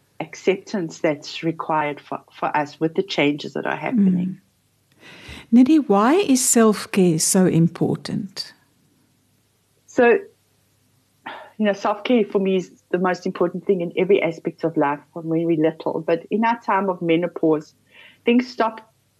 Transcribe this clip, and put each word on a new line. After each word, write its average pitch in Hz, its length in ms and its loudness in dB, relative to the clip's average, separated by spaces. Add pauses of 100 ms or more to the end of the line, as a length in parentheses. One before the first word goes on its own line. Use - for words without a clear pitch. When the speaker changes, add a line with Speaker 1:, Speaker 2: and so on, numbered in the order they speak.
(180)
Speaker 1:
acceptance 180 840 -4
that's - 420 -4
required 156 580 -4
for, - 200 -12 (120)
for - 240 -6
us 147 240 -4
with 160 140 -2
the 196 80 -2
changes 147 500 -2
that - 140 -6
are - 100 -4
happening. 185 640 0 (600)
Speaker 2:
Mm. - 60 -20 (460)
Neddy, 262 260 6
why 220 360 4
is 285 300 2
self-care 202 760 2
so 185 280 2
important? - 1040 -2 (1300)
Speaker 1:
So, 240 320 4 (1400)
you 214 60 -2
know, 202 80 2
self-care 208 520 0
for 208 140 -2
me 190 180 0
is 180 140 -4 (200)
the 180 80 -2
most 180 280 -2
important 180 400 -4
thing 190 140 0
in 170 160 -6
every 190 260 2
aspect 165 420 -6
of 165 120 -2
life 147 240 -2 (120)
from 165 160 -10
when 165 160 0
we're 165 180 0
little. 160 380 -2
But 165 300 -2
in 214 140 0
our 233 160 -2
time 202 300 -2
of 175 100 -4
menopause, 165 760 0 (500)
things 240 240 2
stop - 440 -6 (280)